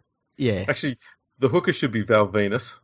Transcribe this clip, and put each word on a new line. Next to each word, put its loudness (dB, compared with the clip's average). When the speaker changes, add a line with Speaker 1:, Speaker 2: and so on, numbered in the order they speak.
Speaker 1:
yeah. -2
Speaker 2:
Actually, -4
the 2
hooker 2
should -2
be -2
Val 4
Venus. -2